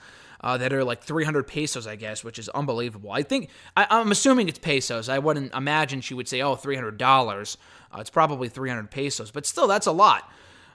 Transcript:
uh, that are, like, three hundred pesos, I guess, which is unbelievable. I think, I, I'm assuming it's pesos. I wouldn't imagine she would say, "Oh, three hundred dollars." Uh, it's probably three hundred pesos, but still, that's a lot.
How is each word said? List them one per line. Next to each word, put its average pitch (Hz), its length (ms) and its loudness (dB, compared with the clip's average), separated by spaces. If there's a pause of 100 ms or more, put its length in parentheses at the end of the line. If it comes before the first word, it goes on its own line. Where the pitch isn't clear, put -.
(420)
uh, 127 160 0
that 127 160 0
are, 135 100 2
like, 120 180 -4
three 156 220 -2
hundred 151 240 0
pesos, 139 400 -6
I 107 80 -12
guess, 107 260 -10
which 113 160 -14
is 107 120 -12
unbelievable. 117 640 -4
I 135 100 0
think, 247 260 -2 (280)
I, 196 120 6
I'm 220 220 4
assuming 247 380 4
it's 143 100 -10
pesos. 123 480 -2
I 131 100 0
wouldn't 143 360 0
imagine 139 480 0
she 131 120 -10
would 123 140 -8
say, 127 140 -2
"Oh, 139 140 0
three 135 200 -4
hundred 110 220 -6
dollars." 117 580 4 (380)
Uh, 104 80 -14
it's 110 80 -12
probably 147 400 2
three 131 180 -8
hundred 113 240 -6
pesos, 135 400 -6
but 147 140 -8
still, 311 220 2
that's 202 200 2
a 165 60 2
lot. 165 360 4 (460)